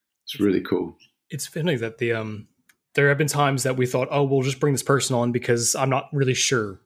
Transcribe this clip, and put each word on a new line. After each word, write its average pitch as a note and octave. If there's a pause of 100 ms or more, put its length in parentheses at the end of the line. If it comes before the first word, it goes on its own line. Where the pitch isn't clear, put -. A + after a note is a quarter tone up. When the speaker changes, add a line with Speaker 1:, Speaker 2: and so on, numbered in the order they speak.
(240)
Speaker 1:
It's -
really G2+
cool. F2+ (340)
Speaker 2:
It's D3
funny D#3+
that A2+
the, A#2
um, A2 (460)
there C#3+
have C#3+
been D3
times C#3
that C3
we B2+
thought, B2+
"Oh, C#3+
we'll C3+
just C3
bring D3
this A#2+
person C3+
on A#2+
because A#2+
I'm C3+
not C3+
really C3+
sure. G#2+